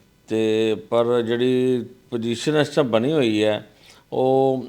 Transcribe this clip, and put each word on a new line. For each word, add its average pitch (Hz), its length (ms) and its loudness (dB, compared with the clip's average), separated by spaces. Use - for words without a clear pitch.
ਤੇ 110 460 0
ਪਰ 120 320 2
ਜਿਹੜੀ 127 600 0
ਪੋਜੀਸ਼ਨ 117 460 -4
ਇਸ 147 120 2
ਟਾਈਮ 147 200 0
ਬਣੀ 113 240 0
ਹੋਈ 110 320 2
ਹੈ, 107 220 -2
ਉਹ 131 560 0